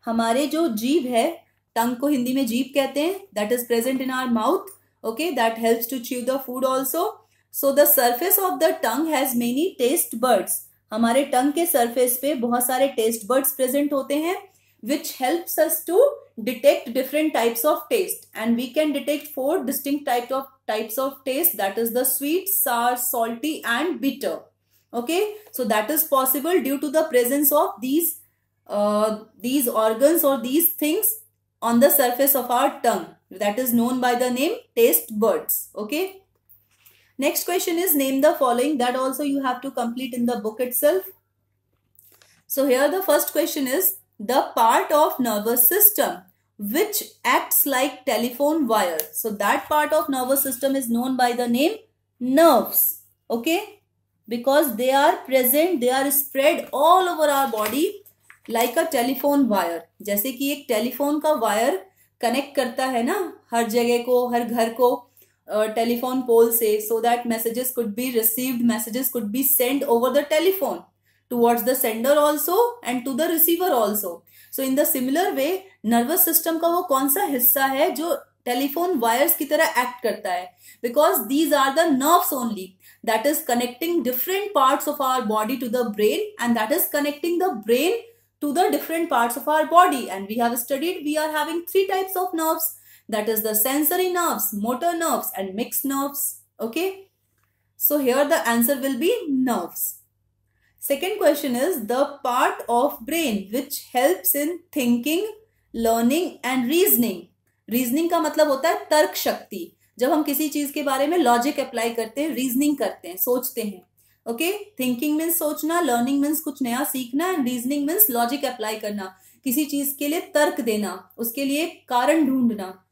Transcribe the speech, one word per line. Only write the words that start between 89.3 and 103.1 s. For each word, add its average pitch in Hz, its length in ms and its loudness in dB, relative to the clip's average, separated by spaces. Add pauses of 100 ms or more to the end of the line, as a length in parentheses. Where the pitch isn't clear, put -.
of 277 100 -8
our 311 220 2
body. 330 400 4
And 196 180 -8
we 220 100 -6
have 240 220 0
studied, 330 460 -4
we 302 120 -2
are 311 140 -2
having 311 340 -4
three 381 220 0
types 381 280 -2
of 359 180 -2
nerves, 320 360 -2 (420)
that 214 180 -2
is 214 140 -2
the 214 120 -2
sensory 311 560 0
nerves, 349 420 -2
motor 240 440 -2
nerves 302 400 -2
and 190 180 -8
mixed 240 300 -6
nerves. 277 380 -4 (360)
Okay, 339 500 -6 (680)
so 294 220 0
here 269 260 2
the 294 220 0
answer 233 340 2
will 269 180 -2
be 349 140 2 (160)
nerves. 247 680 -2 (840)
Second 370 380 -2
question 294 360 4
is 285 320 0
the 254 180 2 (180)
part 269 440 0
of 247 340 2
brain 285 340 -2 (160)